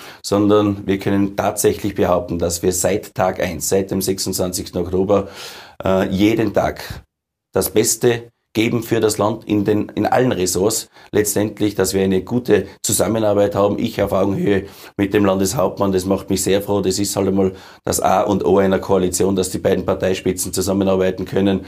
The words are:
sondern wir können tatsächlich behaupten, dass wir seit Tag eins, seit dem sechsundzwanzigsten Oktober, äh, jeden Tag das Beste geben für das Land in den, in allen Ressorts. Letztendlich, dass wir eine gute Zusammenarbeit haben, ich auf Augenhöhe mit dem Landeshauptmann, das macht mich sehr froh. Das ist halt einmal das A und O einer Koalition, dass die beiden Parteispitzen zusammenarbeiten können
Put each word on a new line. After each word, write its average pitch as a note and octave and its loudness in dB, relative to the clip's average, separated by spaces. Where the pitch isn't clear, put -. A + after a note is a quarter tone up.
sondern G#2 2
wir G2 0
können G2 0
tatsächlich G2+ 0
behaupten, F2+ 0
dass F2 -2
wir E2+ 2
seit - -2
Tag F#2 0
eins, E2 -4
seit F#2+ 0
dem F#2+ -2
sechsundzwanzigsten F#2 -4
Oktober, F#2+ 0
äh, F#2+ 2
jeden G#2+ 2
Tag - -2
das F#2+ 0
Beste A#2 0
geben A2+ 0
für A2+ -2
das G#2+ 2
Land A2 0
in G#2 0
den, G#2 0
in G#2 -2
allen B2+ 2
Ressorts. F#2 -2
Letztendlich, G#2 -2
dass F#2+ 0
wir G2 2
eine F#2+ 2
gute G#2 0
Zusammenarbeit G#2 0
haben, G2+ 2
ich - -2
auf G2 -2
Augenhöhe G2 0
mit G2 -2
dem G#2 4
Landeshauptmann, G2 0
das F#2 0
macht F#2+ -2
mich F#2+ -2
sehr G2 0
froh. G2+ -2
Das F#2 0
ist G2+ -2
halt G2 0
einmal F#2+ 2
das - -2
A F#2 2
und - 0
O - 4
einer F#2+ 2
Koalition, F#2 0
dass F#2 -2
die E2 -6
beiden F#2 0
Parteispitzen F#2 -2
zusammenarbeiten F#2+ 0
können F#2+ 0